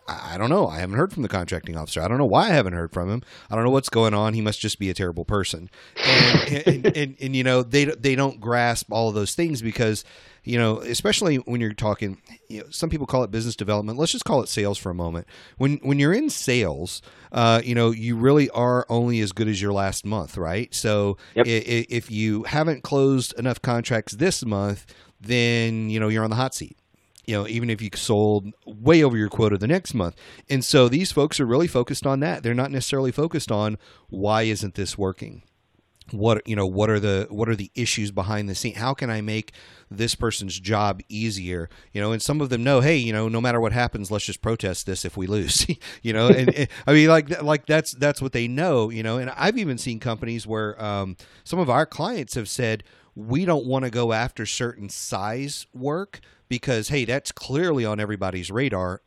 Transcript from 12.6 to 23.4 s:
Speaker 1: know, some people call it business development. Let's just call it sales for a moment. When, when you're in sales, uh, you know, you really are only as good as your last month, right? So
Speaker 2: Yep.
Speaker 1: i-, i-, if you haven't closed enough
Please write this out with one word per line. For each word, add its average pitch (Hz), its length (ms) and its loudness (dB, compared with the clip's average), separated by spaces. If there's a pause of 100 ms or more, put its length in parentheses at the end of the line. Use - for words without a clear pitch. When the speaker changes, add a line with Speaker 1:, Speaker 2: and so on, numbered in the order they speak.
Speaker 1:
know, - 100 -14
some 165 180 -4
people 151 160 -2
call 127 180 0
it 104 60 -4
business 113 260 -4
development. 104 440 -2
Let's 165 120 2
just 254 140 -6
call 143 160 2
it 92 80 -6
sales 101 300 0
for 95 100 -6
a 87 60 -4
moment. 85 320 -4 (320)
When, 139 240 2
when 139 160 2
you're 147 140 4
in 285 180 0
sales, 90 720 -2 (280)
uh, 117 320 4
you 120 120 -2
know, 117 160 4
you 113 240 -2
really 135 340 4
are 123 400 0
only 117 300 2
as 104 120 0
good 107 160 -2
as 98 140 -2
your 101 100 0
last 98 320 -2
month, 101 320 -6
right? 92 280 -4 (100)
So 104 440 0 (180)
Speaker 2:
Yep. 117 120 4
Speaker 1:
i-, - 20 -2
i-, 117 400 0
if 120 220 -6
you 107 320 -2
haven't 151 400 -2
closed 135 560 2
enough 120 220 -4